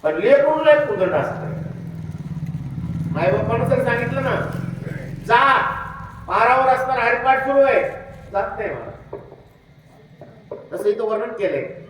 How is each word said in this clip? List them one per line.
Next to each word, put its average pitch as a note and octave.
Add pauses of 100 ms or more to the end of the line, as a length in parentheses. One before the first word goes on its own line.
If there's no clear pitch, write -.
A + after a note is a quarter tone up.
पण D3+
लेकरू C#4+
लय D4
कुदट F#3
असतं. - (1600)
मायबापानं G#3
जर C4
सांगितलं A#3+
ना, - (760)
"जा, B3 (680)
पारावर B3+
असणार B3+
हरिपाठ B3+
सुरू C#4
आहे", B3+ (500)
जात G3
नाही G3+
मला. - (1500)
तसं G3
इथं G#3+
वर्णन A3
केलंय. E3+ (220)